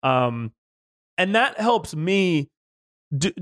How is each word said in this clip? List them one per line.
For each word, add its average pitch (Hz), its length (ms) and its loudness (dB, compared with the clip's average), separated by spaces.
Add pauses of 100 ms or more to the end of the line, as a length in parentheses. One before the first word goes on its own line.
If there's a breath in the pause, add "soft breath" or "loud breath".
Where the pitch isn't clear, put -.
Um, 123 500 0 (640)
and 185 160 0
that 240 260 0
helps 220 360 0
me, 170 560 0 (680)
d-, 160 240 -2